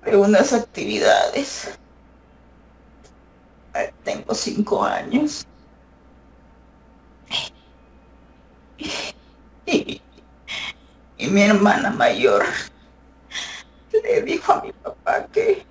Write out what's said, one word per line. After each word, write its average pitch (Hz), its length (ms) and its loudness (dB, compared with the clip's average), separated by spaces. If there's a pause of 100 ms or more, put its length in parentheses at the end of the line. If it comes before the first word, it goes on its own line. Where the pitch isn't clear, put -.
de 220 120 2
unas 202 360 6
actividades. - 1300 0 (2250)
Tengo - 300 -6
cinco - 500 -2
años. - 600 -2 (4000)
Y, - 360 -2 (1160)
y - 100 -6
mi 196 140 4
hermana 208 480 4
mayor 117 540 2 (1500)
le 440 300 2
dijo - 300 -2
a - 100 0
mi - 100 -14
papá - 600 -6
que 440 380 0